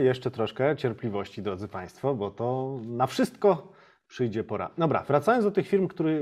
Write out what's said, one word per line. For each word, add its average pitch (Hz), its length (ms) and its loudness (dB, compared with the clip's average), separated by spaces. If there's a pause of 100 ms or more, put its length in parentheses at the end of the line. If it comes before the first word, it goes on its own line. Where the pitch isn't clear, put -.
Jeszcze 127 260 2
troszkę 127 460 0
cierpliwości, 104 680 -4
drodzy 98 260 -6
Państwo, 95 460 -4
bo 101 160 -4
to 131 520 -4
na 120 240 0
wszystko - 640 2 (360)
przyjdzie 110 360 -2
pora. 95 340 -6
Dobra, 147 240 2
wracając 208 420 4
do 202 60 2
tych 190 180 0
firm, 190 200 2
które 160 220 -2 (120)